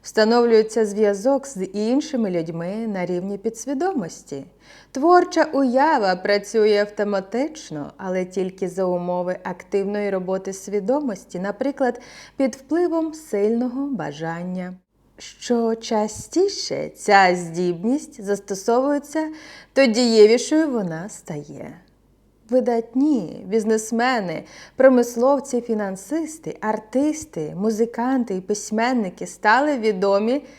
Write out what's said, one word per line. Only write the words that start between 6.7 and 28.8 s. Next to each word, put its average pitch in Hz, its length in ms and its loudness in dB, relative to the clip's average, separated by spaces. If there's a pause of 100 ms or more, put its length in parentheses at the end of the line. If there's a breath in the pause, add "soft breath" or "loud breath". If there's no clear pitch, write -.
автоматично, 208 1200 -4
але 185 280 -4
тільки 185 440 -6
за 185 140 -4
умови 180 600 -2
активної 202 680 -4
роботи 190 440 -4
свідомості, 208 840 -4
наприклад, 247 640 -4 (360 loud breath)
під 269 180 0
впливом 320 580 -2
сильного 240 760 -2
бажання. 175 840 -6 (440)
Що 233 580 -2
частіше 220 1200 -2
ця 196 400 4
здібність 180 880 -4
застосовується, 254 1080 -2 (440 loud breath)
то 277 120 6
дієвішою 240 840 6
вона 185 380 -4
стає. 147 720 -14 (720)
Видатні 240 960 0
бізнесмени, 220 960 0 (320 loud breath)
промисловці, 254 840 4
фінансисти, 220 1000 -6
артисти, 214 960 -4
музиканти 233 760 -2
і 185 60 -6
письменники 214 840 -2